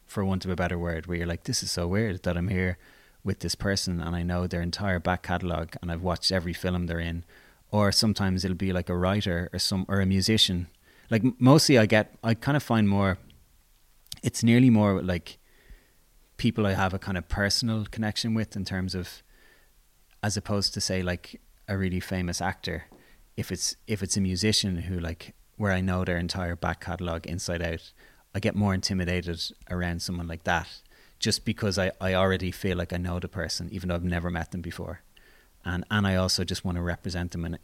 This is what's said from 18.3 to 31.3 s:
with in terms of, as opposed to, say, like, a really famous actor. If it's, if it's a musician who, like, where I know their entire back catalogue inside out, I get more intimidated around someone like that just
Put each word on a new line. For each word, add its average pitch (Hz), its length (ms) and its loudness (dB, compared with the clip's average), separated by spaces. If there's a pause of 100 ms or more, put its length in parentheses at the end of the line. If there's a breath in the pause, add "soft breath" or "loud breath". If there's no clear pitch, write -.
with 110 220 -4
in 95 80 -4
terms 92 300 -4
of, - 280 -8 (1000 soft breath)
as 104 140 -2
opposed 101 380 -2
to, 101 60 -4
say, 92 220 0
like, - 380 -4 (280)
a 101 80 -2
really 92 240 0
famous 90 400 -2
actor. 87 440 -4 (520 soft breath)
If - 160 -6
it's, - 240 -4 (100)
if 104 160 -4
it's 92 140 -2
a 101 40 0
musician 95 560 0
who, 87 220 -6
like, 82 360 -8 (220)
where 101 160 0
I 92 80 2
know 92 240 0
their 87 140 0
entire 87 380 -4
back 85 240 -2
catalogue 85 460 -6
inside 87 340 -4
out, 82 320 -6 (420 soft breath)
I 95 60 -2
get 107 140 0
more 101 200 2
intimidated 90 680 -2 (280)
around 87 300 -2
someone 87 280 -6
like 82 160 -10
that 85 240 2 (500 soft breath)
just - 260 0